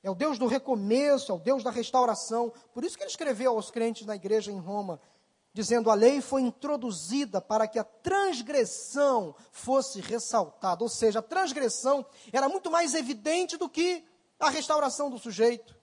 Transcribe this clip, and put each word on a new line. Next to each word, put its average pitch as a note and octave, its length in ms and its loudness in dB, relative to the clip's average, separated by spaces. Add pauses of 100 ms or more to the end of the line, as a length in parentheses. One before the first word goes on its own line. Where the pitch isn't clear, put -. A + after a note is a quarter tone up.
É G3 60 -4
o F#3 60 -4
Deus C#4 220 0
do B3 80 0
recomeço, B3+ 840 2
é F#3 40 0
o E3 40 -8
Deus B3 240 0
da B3 80 -4
restauração. A#3 800 0 (180)
Por B3 120 -8
isso F4+ 120 -6
que - 80 -6
ele C#5+ 60 -8
escreveu B3+ 420 -2
aos G#3+ 200 -4
crentes A3+ 340 -2
na G#3+ 100 -6
igreja G3+ 360 -2
em G3 80 -8
Roma, F#3 420 -8 (520)
dizendo, A3 360 2
"A G#3+ 60 8
lei B3 260 6
foi C4+ 220 0
introduzida A3+ 1000 -2
para A3 260 0
que A3+ 120 -4
a G#3 40 -4
transgressão C#4 1500 0 (160)
fosse C4 500 -2
ressaltada." G3+ 840 -2
Ou A#3 60 -2
seja, A3 300 2
a G#3+ 40 -6
transgressão C#4 800 0 (260)
era C4+ 160 2
muito F4+ 220 -2
mais D#4+ 240 2
evidente D#4 640 -2
do E4 100 -4
que E4+ 400 -2 (320)
a D4+ 100 4
restauração C#4+ 600 0
do B3 100 -10
sujeito. A3+ 640 -2